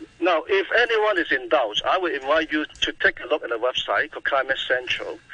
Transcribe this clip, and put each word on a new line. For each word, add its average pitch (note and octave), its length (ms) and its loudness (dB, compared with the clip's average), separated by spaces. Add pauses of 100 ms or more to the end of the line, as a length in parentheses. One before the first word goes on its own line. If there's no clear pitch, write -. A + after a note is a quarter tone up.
(200)
Now, E4+ 280 2
if - 240 2
anyone G#3+ 460 2
is - 140 0
in - 180 0
doubt, A2+ 340 2
I D#3 140 2
would E3+ 160 0
invite D3 380 0
you D3+ 140 -2 (160)
to - 120 -2
take - 280 2
a - 60 -12
look - 160 0
at A2+ 60 -8
the A#2 80 -2
website A#2+ 540 0
called - 140 -12
Climate C3+ 420 0
Central. B2 500 -4 (160)